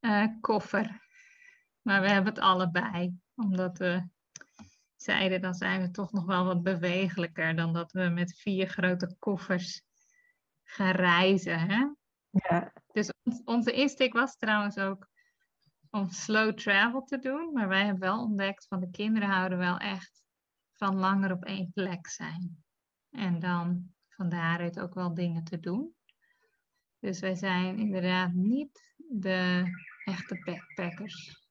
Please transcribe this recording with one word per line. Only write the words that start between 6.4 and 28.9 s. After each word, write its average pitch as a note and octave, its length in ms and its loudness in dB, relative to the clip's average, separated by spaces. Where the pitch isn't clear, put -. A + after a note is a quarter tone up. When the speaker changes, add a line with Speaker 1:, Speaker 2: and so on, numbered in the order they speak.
Speaker 1:
wat F3+ 180 2
bewegelijker F3 960 0
dan E3 160 0
dat E3+ 200 -2
we F#3 160 -2
met F3 300 0
vier F#3+ 300 0
grote F3+ 500 0
koffers F3+ 640 -4
gaan - 320 0
reizen, F3+ 640 4
hè? G3 280 2
Speaker 2:
Ja. F3 420 2
Speaker 1:
Dus G#3+ 200 0
ons-, - 220 -4
onze A#3 280 2
insteek C4 400 2
was A#3+ 240 0
trouwens G#3 420 0
ook G3 300 -4
om G3 200 -2
slow G#3+ 460 2
travel A3 480 2
te C#4 140 -4
doen, C#4+ 340 -4
maar A3+ 160 0
wij F#3+ 160 4
hebben G3 240 0
wel G#3+ 140 0
ontdekt G3 440 -2
van F#3 140 -4
de F3+ 100 -6
kinderen G#3 380 0
houden F#3 300 2
wel F3+ 200 0
echt - 440 -10
van G3 240 0
langer F#3+ 360 2
op F3+ 120 -4
één F#3+ 280 -6
plek F3+ 360 -4
zijn. E3 560 -10
En F#3 280 -2
dan F3 560 -2
van F3+ 200 -4
daaruit E3+ 520 -2
ook F3+ 140 -8
wel F3 200 -4
dingen E3 300 -2
te E3 160 -8
doen. A3+ 340 -6
Dus F#3 220 -6
wij F#3+ 140 -2
zijn F#3 440 0
inderdaad F#3 540 0
niet A3+ 640 -2